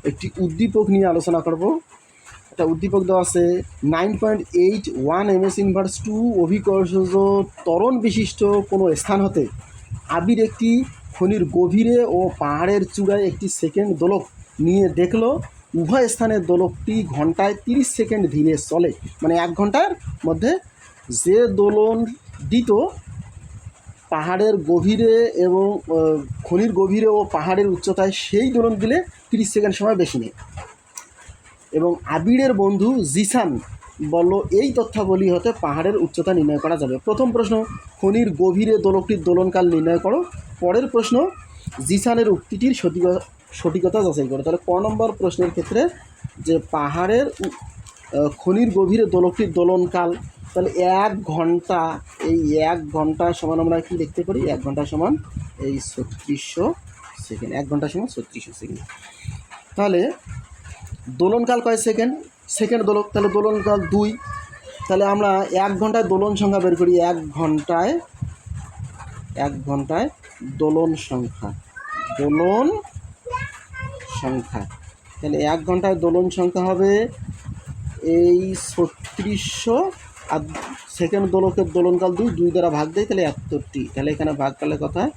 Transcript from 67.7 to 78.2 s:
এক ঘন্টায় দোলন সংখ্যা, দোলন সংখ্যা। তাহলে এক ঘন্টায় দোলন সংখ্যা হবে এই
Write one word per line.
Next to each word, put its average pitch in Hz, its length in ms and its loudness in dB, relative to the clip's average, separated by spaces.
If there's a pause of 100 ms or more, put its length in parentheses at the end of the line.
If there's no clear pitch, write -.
এক 139 280 -6
ঘন্টায় 143 460 -4 (340)
দোলন 156 520 0
সংখ্যা, 113 580 -8 (640)
দোলন 185 640 2 (1400)
সংখ্যা। 123 440 -6 (560)
তাহলে 151 160 -2
এক 156 280 -2
ঘন্টায় 185 300 0
দোলন 170 340 2
সংখ্যা 180 340 0
হবে 196 440 2 (920)
এই 175 540 4